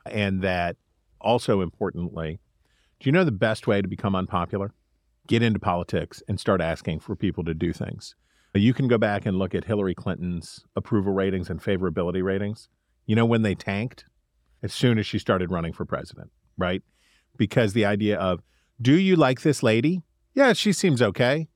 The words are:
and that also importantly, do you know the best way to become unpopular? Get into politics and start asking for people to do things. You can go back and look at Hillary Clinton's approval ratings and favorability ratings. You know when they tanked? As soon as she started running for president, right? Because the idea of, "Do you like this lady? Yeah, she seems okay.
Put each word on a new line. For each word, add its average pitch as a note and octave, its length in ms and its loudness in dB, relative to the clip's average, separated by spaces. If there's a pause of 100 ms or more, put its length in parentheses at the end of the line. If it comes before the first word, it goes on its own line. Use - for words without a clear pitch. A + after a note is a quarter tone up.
and G2 340 -2
that F2 360 0 (440)
also A2+ 400 2
importantly, E2+ 800 -6 (580)
do - 100 -4
you C3 40 4
know F3+ 120 4
the D3+ 60 2
best A2 360 -2
way G2+ 160 2
to F#2+ 60 -4
become G2 280 -2
unpopular? F#2+ 560 -4 (540)
Get A2+ 160 2
into A2 160 2
politics F2 680 -4
and G2 140 -4
start F#2+ 220 2
asking D#2+ 380 -4
for - 140 -10
people F#2 300 -4
to E2 80 -4
do E2+ 220 -2
things. - 400 -10 (380)
You A2 220 4
can C3+ 140 -2
go A#2 100 4
back G#2 280 0
and F#2+ 120 0
look F#2+ 160 -2
at - 120 -4
Hillary G2+ 280 -2
Clinton's F2 680 -8 (100)
approval G2+ 380 -2
ratings F#2+ 360 -2
and E2 140 -8
favorability F#2 580 -2
ratings. G2 480 -4 (380)
You G#2+ 80 0
know A#2 100 4
when A#2 180 2
they G2+ 120 0
tanked? G#2 520 -6 (540)
As G2+ 120 -8
soon A#2+ 260 2
as G#2 80 0
she G2 140 -4
started F#2 320 0
running E2 200 -4
for - 120 -10
president, - 480 -10 (260)
right? F#2 240 -2 (540)
Because G#2+ 380 2
the A2 100 2
idea G#2 340 2
of, F2+ 240 0 (400)
"Do C3+ 160 6
you F#3+ 160 4
like C3 280 4
this D3+ 200 2
lady? C3 400 2 (320)
Yeah, C4+ 180 6
she G#3 200 2
seems D#3 280 2
okay. B2+ 560 2